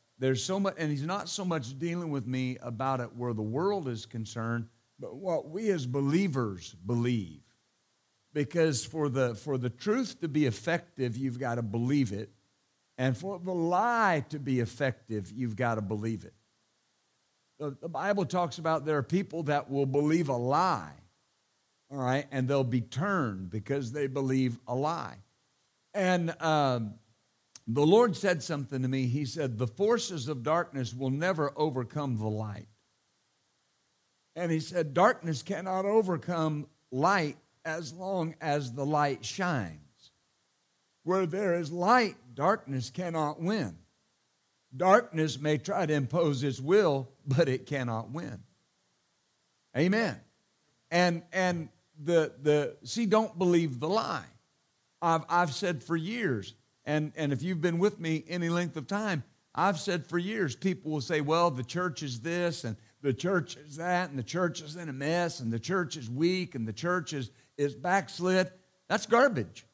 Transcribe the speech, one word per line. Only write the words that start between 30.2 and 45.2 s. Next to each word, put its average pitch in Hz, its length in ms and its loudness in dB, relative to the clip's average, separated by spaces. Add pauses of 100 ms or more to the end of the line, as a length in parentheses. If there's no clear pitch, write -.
of 131 140 -4
darkness 143 500 0
will 131 160 -2
never 151 480 0
overcome 135 600 -2
the 107 100 -2
light." 107 400 -6 (1700)
And 170 180 -2
he 160 80 2
said, 160 320 -2
"Darkness 170 500 4
cannot 190 440 -2
overcome 170 800 2 (240)
light 156 480 2 (260)
as 160 280 -6
long 180 480 -4
as 143 340 -2
the 139 120 -2
light 147 380 0
shines. 117 880 -6 (880)
Where 180 240 0
there 180 280 0
is 165 180 -2
light, 202 420 4 (180)
darkness 135 580 0
cannot 165 520 -4
win. 160 340 -2 (1000)
Darkness 170 640 4